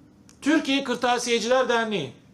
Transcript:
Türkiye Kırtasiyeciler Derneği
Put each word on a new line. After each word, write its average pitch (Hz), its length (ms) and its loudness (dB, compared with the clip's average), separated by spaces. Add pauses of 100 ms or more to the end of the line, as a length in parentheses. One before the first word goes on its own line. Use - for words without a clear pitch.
(420)
Türkiye 277 420 0
Kırtasiyeciler 240 840 0
Derneği 214 440 -2 (220)